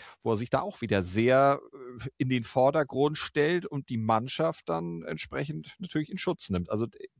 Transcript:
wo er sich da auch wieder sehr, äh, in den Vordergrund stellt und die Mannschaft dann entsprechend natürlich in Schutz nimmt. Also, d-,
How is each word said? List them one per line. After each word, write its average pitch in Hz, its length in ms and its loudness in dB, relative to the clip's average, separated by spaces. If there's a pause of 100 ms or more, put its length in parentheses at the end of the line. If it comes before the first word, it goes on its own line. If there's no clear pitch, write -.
(240)
wo 113 100 2
er 107 40 0
sich 120 120 -4
da 135 120 2
auch 196 200 -8
wieder 101 220 2
sehr, 127 580 4 (420)
äh, 120 140 -8
in 127 120 0
den 127 140 2
Vordergrund 143 760 2
stellt 170 480 0
und 139 240 -6
die 123 80 -2
Mannschaft 113 720 0
dann 170 340 -4
entsprechend 156 760 -8
natürlich 160 320 -4
in 196 60 -8
Schutz - 320 -4
nimmt. 90 200 -2
Also, 107 180 0
d-, - 220 -14 (100)